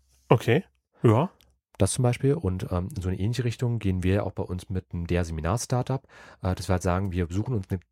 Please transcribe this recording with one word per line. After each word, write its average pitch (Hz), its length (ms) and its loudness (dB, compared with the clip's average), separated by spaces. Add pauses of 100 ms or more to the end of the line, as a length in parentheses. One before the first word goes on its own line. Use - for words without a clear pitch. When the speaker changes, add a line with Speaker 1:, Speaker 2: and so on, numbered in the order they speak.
(280)
Speaker 1:
Okay, - 360 4 (400)
ja. 123 260 6 (480)
Speaker 2:
Das 98 140 2
zum 127 100 0
Beispiel. 123 320 2
Und, 92 380 -2
ähm, 90 220 -2
in - 60 -4
so 87 80 -2
eine 92 100 -2
ähnliche 117 240 -2
Richtung 120 360 -2
gehen 92 240 0
wir 95 240 2
auch 98 60 -6
bei 95 100 -6
uns 90 260 -8
mit 92 240 -6
einem 85 140 -4
der 87 180 0
Seminar-Startup, 98 760 -2 (400)
äh, 92 120 0
dass - 140 -6
wir 95 60 4
halt 87 80 0
sagen, 92 280 0
wir 87 200 0
suchen 104 240 -2
uns 95 160 -4
eine 92 100 -2 (120)